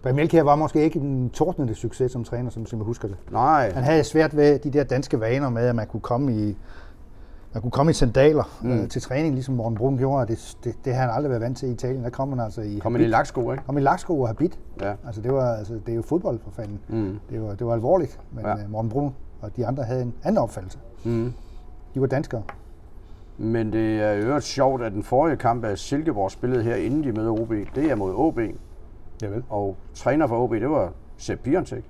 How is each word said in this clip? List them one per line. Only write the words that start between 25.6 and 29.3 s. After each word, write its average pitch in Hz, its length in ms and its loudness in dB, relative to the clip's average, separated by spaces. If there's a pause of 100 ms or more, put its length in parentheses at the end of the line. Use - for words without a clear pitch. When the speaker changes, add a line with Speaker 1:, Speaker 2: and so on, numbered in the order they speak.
Speaker 2:
af 101 120 -2
Silkeborg 143 540 -2
spillede 123 320 0
her, 117 120 2
inden 120 280 0
de 131 80 0
møder 110 200 0
O 113 140 0
B, 117 60 -4 (240)
det 143 160 2
er 123 40 2
mod 95 200 -2
O 147 160 4
B. 117 80 -4 (840)
Speaker 1:
Javel. 110 280 -6